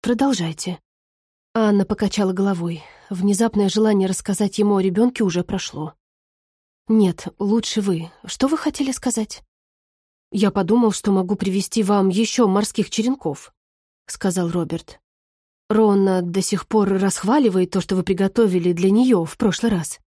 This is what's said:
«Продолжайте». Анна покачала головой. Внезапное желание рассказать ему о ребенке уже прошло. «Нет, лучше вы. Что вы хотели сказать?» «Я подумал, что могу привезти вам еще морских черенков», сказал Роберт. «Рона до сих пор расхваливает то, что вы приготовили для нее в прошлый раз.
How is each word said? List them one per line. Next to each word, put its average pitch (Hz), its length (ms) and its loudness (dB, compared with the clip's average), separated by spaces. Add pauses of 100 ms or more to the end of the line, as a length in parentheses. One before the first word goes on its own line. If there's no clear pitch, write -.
«Продолжайте». 185 760 -2 (720)
Анна 208 320 2
покачала 202 480 -2
головой. 170 500 -2 (260)
Внезапное 202 600 0
желание 208 380 2
рассказать 196 520 -2
ему 208 180 2
о 190 40 2
ребенке 214 420 0
уже 175 200 0
прошло. 156 500 -8 (960)
«Нет, 208 400 2 (120)
лучше 214 420 -2
вы. 170 300 -4 (140)
Что 262 220 -4
вы 320 100 0
хотели 285 340 -4
сказать?» - 520 -6 (880)
«Я 196 200 2
подумал, 208 400 2
что 202 200 -2
могу 190 240 0
привезти 196 480 -2
вам 190 260 2
еще 220 380 0
морских 202 420 0
черенков», 220 640 -6 (520)
сказал 180 440 -4
Роберт. 165 520 -6 (680)
«Рона 196 520 4
до 175 200 -2
сих - 260 -4
пор 208 220 2
расхваливает 190 840 0
то, 190 100 -2
что 190 140 -4
вы 185 80 0
приготовили 185 680 2
для 180 160 2
нее 214 360 4
в - 120 -12
прошлый 226 340 0
раз. 170 360 -4